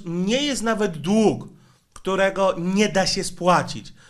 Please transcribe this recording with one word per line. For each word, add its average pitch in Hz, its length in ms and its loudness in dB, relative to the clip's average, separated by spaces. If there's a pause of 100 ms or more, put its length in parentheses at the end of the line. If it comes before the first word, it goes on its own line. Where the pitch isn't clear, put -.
nie 190 380 -2
jest 269 200 -4
nawet 208 340 -2
dług, 180 500 2 (460)
którego 190 640 0
nie 190 320 0
da 185 180 2
się 190 160 -4
spłacić. 170 720 0 (160)